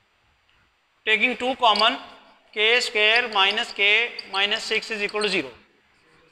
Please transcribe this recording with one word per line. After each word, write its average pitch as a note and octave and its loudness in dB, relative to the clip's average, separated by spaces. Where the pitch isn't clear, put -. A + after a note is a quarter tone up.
Taking A3 2
two B3 -2
common, A3 4
के A3 2
स्क्वायर A3+ 0
minus G#3 0
k G#3+ 2
minus G3+ -2
six A3 -4
is G#3 -6
equal G#3 -4
to F#3+ -2
zero। D3 -4